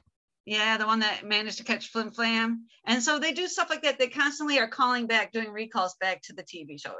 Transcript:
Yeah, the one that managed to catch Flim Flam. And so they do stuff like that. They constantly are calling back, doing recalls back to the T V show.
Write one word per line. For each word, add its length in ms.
Yeah, 320
the 100
one 140
that 260
managed 320
to 60
catch 240
Flim 240
Flam. 560
And 180
so 160
they 140
do 160
stuff 220
like 120
that. 160
They 100
constantly 520
are 80
calling 400
back, 240
doing 180
recalls 460
back 260
to 100
the 120
T 180
V 160
show. 220